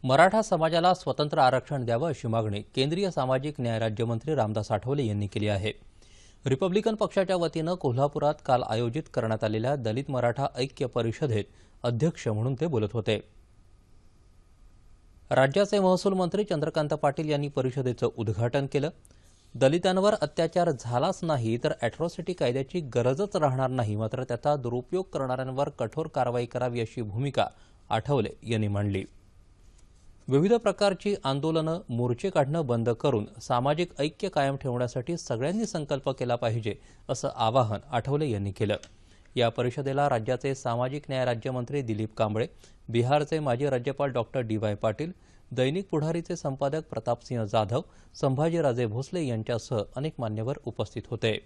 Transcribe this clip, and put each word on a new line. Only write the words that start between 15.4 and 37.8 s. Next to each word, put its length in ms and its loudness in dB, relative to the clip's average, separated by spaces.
महसूल 340 4
मंत्री 320 0
चंद्रकांत 440 0
पाटील 400 0
यांनी 200 0
परिषदेचं 680 0
उद्घाटन 500 0
केलं. 240 -2
दलितांवर 600 4
अत्याचार 560 0
झालाच 420 -2
नाही 420 0
तर 80 2
अॅट्रॉसिटी 500 -4
कायद्याची 480 -2
गरजच 560 0
राहणार 340 2
नाही, 260 0
मात्र 280 -4
त्याचा 320 0
दुरुपयोग 560 -2
करणाऱ्यांवर 560 -2
कठोर 380 -4
कारवाई 400 0
करावी, 340 -2
अशी 220 -4
भूमिका 440 0
आठवले 400 0
यांनी 260 0
मांडली. 360 0
विविध 260 4
प्रकारची 600 2
आंदोलनं, 540 0
मोर्चे 420 0
काढणं 360 2
बंद 240 2
करून 360 0
सामाजिक 580 0
ऐक्य 300 -2
कायम 280 0
ठेवण्यासाठी 600 -4
सगळ्यांनी 500 -2
संकल्प 440 -4
केला 260 -2
पाहिजे, 380 -2
असं 280 -2
आवाहन 420 2